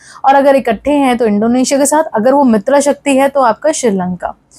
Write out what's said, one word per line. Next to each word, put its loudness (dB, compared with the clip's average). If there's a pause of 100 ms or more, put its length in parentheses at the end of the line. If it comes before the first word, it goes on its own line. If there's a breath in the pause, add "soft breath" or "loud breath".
(240 loud breath)
और 4
अगर 4
इकट्ठे -4
हैं 0
तो 0
Indonesia 0
के 0
साथ, 0 (100)
अगर 0
वो 2
मित्र 2
शक्ति -2
है 2
तो -2
आपका 0
श्रीलंका। -4 (240 loud breath)